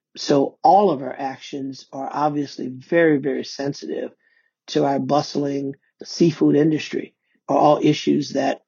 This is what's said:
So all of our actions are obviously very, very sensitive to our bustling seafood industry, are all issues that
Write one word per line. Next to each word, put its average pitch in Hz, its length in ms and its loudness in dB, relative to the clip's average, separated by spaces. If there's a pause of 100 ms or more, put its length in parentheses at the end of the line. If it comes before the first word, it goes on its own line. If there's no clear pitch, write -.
(160)
So - 480 0
all 190 260 6
of 139 120 -4
our 131 140 -8
actions 135 760 -10
are 135 180 -10
obviously 147 580 -4
very, 151 500 2
very 131 260 -4
sensitive - 640 -8 (580)
to 151 160 0
our 139 140 0
bustling 139 800 -2 (260)
seafood 151 540 2
industry, - 580 0 (340)
are 139 80 2
all 151 240 6
issues 147 500 0
that 135 380 -2